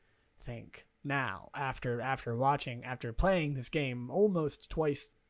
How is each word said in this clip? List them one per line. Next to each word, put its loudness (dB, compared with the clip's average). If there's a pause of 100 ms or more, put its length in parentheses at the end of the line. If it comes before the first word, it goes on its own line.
(420)
think -14 (200)
now, -4
after, -2
after -2
watching, 2
after -6
playing 4
this -4
game -2
almost 2
twice 0 (180)